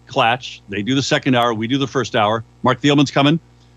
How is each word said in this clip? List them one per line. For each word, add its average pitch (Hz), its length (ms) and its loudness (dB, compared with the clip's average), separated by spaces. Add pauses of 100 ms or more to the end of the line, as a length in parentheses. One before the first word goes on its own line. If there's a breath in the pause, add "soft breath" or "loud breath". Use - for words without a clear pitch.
Clatch. 123 600 -4
They 98 140 -6
do 110 120 -2
the 139 100 0
second 139 320 0
hour. 120 180 2
We 110 140 -4
do 131 100 -2
the 135 100 -2
first 123 300 -4
hour. 110 260 0 (200)
Mark 123 180 0
Thielman's 143 300 2
coming 147 280 2 (380 soft breath)